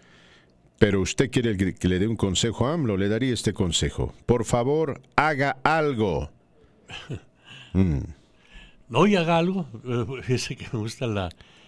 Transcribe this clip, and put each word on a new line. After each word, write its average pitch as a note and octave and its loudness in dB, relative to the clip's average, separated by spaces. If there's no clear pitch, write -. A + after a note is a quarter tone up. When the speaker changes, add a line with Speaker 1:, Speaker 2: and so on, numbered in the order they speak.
Speaker 1:
Pero G2+ 4
usted A2 0
quiere A#2 0
que, F#2 0
que - 0
le F2+ 2
dé G#2+ 2
un A2+ -2
consejo G#2+ 0
a D3 0
amlo, B2 0
le G2 0
daría A#2 0
este G#2 -2
consejo. D#2+ -2
Por A#2 2
favor, C#3 0
haga C#3 2
algo." A#2 0
Speaker 2:
<laughs> - -12
Speaker 1:
Mm. F2+ 2
Speaker 2:
No, C3 4
y G#3 4
haga E3+ 2
algo. F3 0
Eh, A#2+ -2
fíjese B2+ -2
que - -16
me A#2+ -4
gusta A2 -6
la, G2 -2